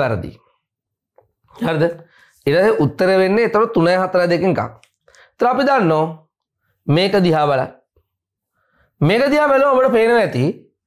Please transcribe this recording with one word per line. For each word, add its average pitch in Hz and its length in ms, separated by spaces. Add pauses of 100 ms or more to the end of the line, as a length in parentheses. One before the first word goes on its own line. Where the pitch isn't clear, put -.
වැරදි. 110 280 (1200)
හරිද? 165 300 (640)
ඊට 143 100
පස්සේ 214 280
උත්තර 180 260 (120)
වෙන්නේ 202 260
එතකොට 220 260
තුනයි 175 280
හතරයි 180 300
දෙකෙන් 180 200
එකක්. 113 80 (720)
ඒතර - 180
අපි 254 180
දන්නෝ 160 360 (840)
මේක 185 280 (100)
දිහා 156 260
බලන්න. 131 220 (1300)
මේක 202 300
දිහා 294 200
බලුවම 269 280
ඔබට 254 180
පේනවා 226 280
ඇති 127 200 (420)